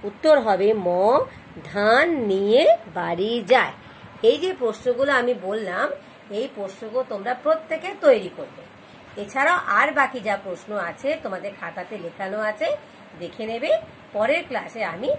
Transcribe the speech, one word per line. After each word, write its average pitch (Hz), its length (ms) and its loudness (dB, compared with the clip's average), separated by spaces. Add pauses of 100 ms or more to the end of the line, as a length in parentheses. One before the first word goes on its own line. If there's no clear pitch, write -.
উত্তর 285 380 4
হবে 208 340 4
ম 185 140 -2 (760)
ধান 226 500 2
নিয়ে 226 640 4 (180)
বাড়ি 185 540 -2
যায়। 214 240 4 (500)
এই 247 160 6
যে 370 200 -2
প্রশ্নগুলো 247 540 0
আমি 247 220 2
বললাম, 196 560 -4 (400)
এই 220 240 -4
প্রশ্নগুলো 214 540 -6
তোমরা 214 260 -4
প্রত্যেকে 320 680 -2
তৈরি 226 360 4
করবে। - 260 -14 (600)
এছাড়াও 285 440 0
আর 247 260 2
বাকি 262 280 0
যা 202 240 -2
প্রশ্ন 196 320 -10
আছে, 185 460 -4
তোমাদের 196 380 -8
খাতাতে 185 380 -10
লেখানো 190 420 -8
আছে, 214 360 -2 (420)
দেখে 175 280 -8
নেবে। 240 240 -4 (420)
পরের 247 360 0
ক্লাসে 226 360 -6
আমি 185 340 -4